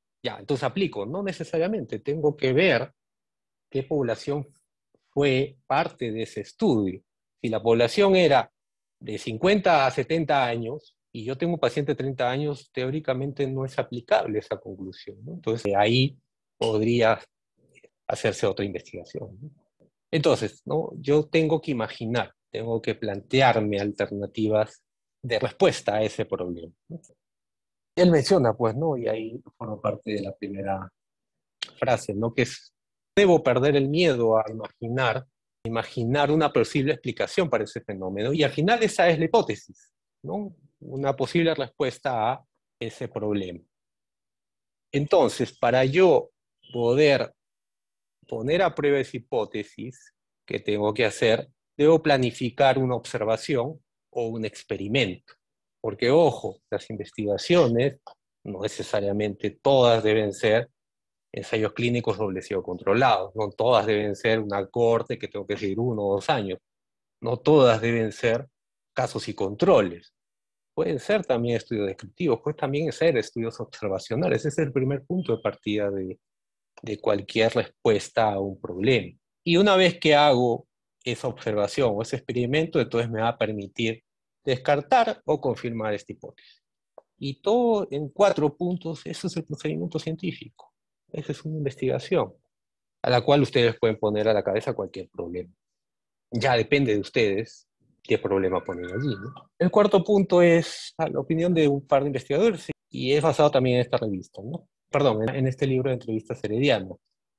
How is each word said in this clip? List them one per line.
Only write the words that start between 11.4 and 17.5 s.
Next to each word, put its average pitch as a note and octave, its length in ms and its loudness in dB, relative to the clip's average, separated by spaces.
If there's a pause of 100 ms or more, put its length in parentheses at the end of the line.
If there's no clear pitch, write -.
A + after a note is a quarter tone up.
un D#3 60 -6
paciente C#3+ 320 0
de C#3 40 -2
treinta C3 340 -4
años, C#3+ 420 -6
teóricamente C3+ 720 -4
no C3+ 180 -4
es C3 140 -6
aplicable A#2+ 600 -2
esa G#2 180 -4
conclusión, F#2+ 680 -16
¿no? D#3 100 -14
Entonces, A2+ 420 -4
ahí B2+ 400 2 (400)
podría A2+ 640 2 (880)